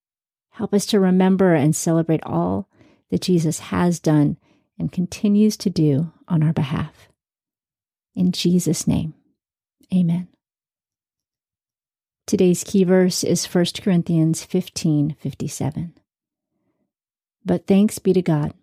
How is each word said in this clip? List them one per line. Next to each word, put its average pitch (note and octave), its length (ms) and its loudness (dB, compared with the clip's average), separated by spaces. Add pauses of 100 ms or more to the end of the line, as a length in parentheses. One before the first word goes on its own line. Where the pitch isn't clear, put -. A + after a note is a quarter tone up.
(580)
Help G3+ 140 -8
us G#3 140 2
to G#3 140 2
remember F#3 560 4
and D3 200 2
celebrate E3 480 0
all F3+ 460 -4 (400)
that F3+ 140 -4
Jesus D#3+ 340 0
has F3 420 -2
done D3+ 380 0 (400)
and E3 140 -6
continues G#3 680 0
to - 140 -6
do D#3 420 0 (140)
on D#3 160 0
our D#3+ 100 2
behalf. - 560 -6 (1040)
In F3+ 180 0
Jesus' F3 540 0
name, D#3+ 300 -2 (760)
amen. F3 360 0 (2000)
Today's F#3 360 2
key F#3+ 200 0
verse F#3 400 2
is - 240 -2
First - 340 -2
Corinthians E3 600 0
fifteen D#3 760 -2
fifty-seven. - 800 -8 (1500)
But F3+ 220 -2
thanks G3+ 320 2
be F#3 160 0
to F3+ 80 2
God, D3 420 -2